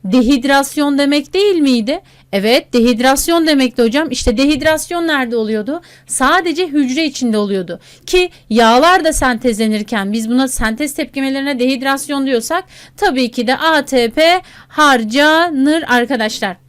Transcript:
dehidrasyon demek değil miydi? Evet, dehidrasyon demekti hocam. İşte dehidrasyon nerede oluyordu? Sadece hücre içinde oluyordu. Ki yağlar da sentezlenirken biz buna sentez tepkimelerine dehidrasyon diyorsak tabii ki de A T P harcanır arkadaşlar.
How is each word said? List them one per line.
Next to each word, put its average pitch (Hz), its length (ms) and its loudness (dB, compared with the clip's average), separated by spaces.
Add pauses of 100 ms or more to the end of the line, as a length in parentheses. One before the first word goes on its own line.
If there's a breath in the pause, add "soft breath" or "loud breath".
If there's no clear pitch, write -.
dehidrasyon 269 920 0
demek 285 360 0
değil 392 220 2
miydi? 269 440 0 (340 soft breath)
Evet, 214 400 0
dehidrasyon 262 760 2
demekti 262 360 2
hocam. 262 280 0
İşte 247 260 -2
dehidrasyon 311 720 0
nerede 262 300 -2
oluyordu? 220 440 -4 (260 loud breath)
Sadece 339 600 0
hücre 285 380 0
içinde 240 320 -2
oluyordu. 190 420 -4 (260 loud breath)
Ki 359 240 2 (200 soft breath)
yağlar 247 540 4
da 320 100 0
sentezlenirken 220 1000 -2
biz 220 160 -4
buna 254 180 0
sentez 247 460 -4
tepkimelerine 269 680 -4
dehidrasyon 269 680 -2
diyorsak 269 380 -2 (340 loud breath)
tabii 262 340 0
ki 233 160 -4
de 254 100 0
A 311 280 0
T 240 240 0
P 330 320 2 (260 loud breath)
harcanır 294 1200 2
arkadaşlar. 233 720 -2 (120)